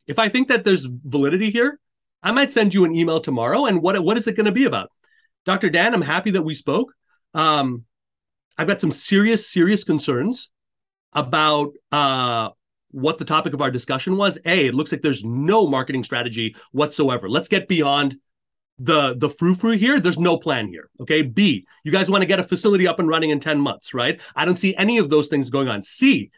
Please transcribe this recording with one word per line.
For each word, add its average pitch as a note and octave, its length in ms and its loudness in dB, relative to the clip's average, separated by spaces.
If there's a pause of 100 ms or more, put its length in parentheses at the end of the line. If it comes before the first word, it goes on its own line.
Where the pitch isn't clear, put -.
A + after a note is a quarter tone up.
If D3 140 -4
I A3 100 0
think B3+ 200 0
that A#3 160 0
there's F3 220 2 (160)
validity D3 460 0
here, B3 300 0 (420)
I F#3 100 -2
might C#4 200 2
send G#3 240 2
you F#3+ 100 6
an E3 80 0
email E3 260 2
tomorrow. D3 460 0
And F#3+ 160 2
what, F#3 220 0
what G#3+ 160 0
is G#3+ 80 -4
it G3 100 -2
gonna G#3+ 140 2
be B3+ 140 2
about? A#2 260 -4 (540)
Doctor F#3+ 240 0
Dan, F3 240 2
I'm F#3 80 0
happy E3+ 300 -2
that F#3 100 0
we D#3+ 140 -6
spoke. F#3+ 360 -4 (440)
Um, C#3+ 480 0 (760)
I've - 80 -2
got G3 160 0
some D#3+ 100 0
serious, G#3 560 0
serious F#3+ 360 2
concerns D3+ 680 -2 (640)
about, D3 600 0 (180)
uh, B2+ 580 0 (400)
what D3 300 -4
the D#3 60 -8
topic D#3+ 280 0
of C#3 80 -6
our C3+ 80 0
discussion C3 480 -4
was. G3+ 280 -2
A, D#3 200 2
it A#2+ 80 0
looks C3 180 -2
like D3+ 120 -4
there's B2 200 -2
no D3+ 440 2
marketing C3 360 -2
strategy A#2 520 -6 (160)
whatsoever. C3+ 580 -2
Let's C3+ 180 -2
get F#3+ 200 -2
beyond C#3+ 480 2 (640)
the, C3+ 400 2
the C#3+ 100 0
frou-frou F#3 480 2
here. B3+ 220 2
There's E3+ 180 0
no E3+ 180 2
plan B2 320 -4
here, E2+ 220 -16 (100)
okay? D#3 220 0
B, C3+ 460 0 (160)
you D3+ 80 -4
guys F#3+ 180 2
wanna G3 160 2
get F#3 140 2
a F3+ 40 -2
facility F#3 440 2
up E3 100 0
and E3+ 100 0
running D#3+ 220 0
in D3 100 0
ten D3+ 200 -2
months, - 340 -4
right? B2+ 260 -2 (160)
I D3+ 100 -2
don't F3+ 120 2
see F#3+ 200 -4
any A3+ 200 2
of D#3 140 0
those D3 160 4
things C3+ 240 -2
going C#3 160 0
on. G#2 160 -6
C, - 540 0